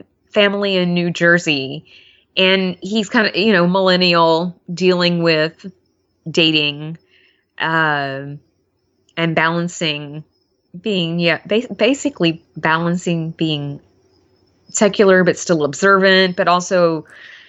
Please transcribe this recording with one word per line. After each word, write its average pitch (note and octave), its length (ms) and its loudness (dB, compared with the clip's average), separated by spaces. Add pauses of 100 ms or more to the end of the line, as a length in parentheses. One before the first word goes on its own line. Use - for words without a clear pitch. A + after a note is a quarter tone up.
(320)
family G3+ 440 0
in F3 180 0
New F3 160 -2
Jersey. D#3 760 0 (500)
And F#3+ 460 2
he's G3+ 260 -4
kinda, A#3 300 0
you G#3+ 140 2
know, F3 140 4
millennial, F3+ 920 2 (160)
dealing F3 480 0
with E3 480 -2 (600)
dating, D#3 680 0 (600)
um, C#3+ 800 -2 (800)
and E3 180 -2
balancing D#3+ 880 -4 (560)
being, F3 400 -4
yeah, E3+ 280 0
ba-, A3+ 280 -2
basically A3 720 -2 (140)
balancing E3 720 -2
being D3 500 -6 (880)
secular F#3+ 560 4
but E3+ 140 0
still D#3+ 260 -2
observant, F#3+ 720 2
but F3+ 120 0
also, F3 580 0 (420)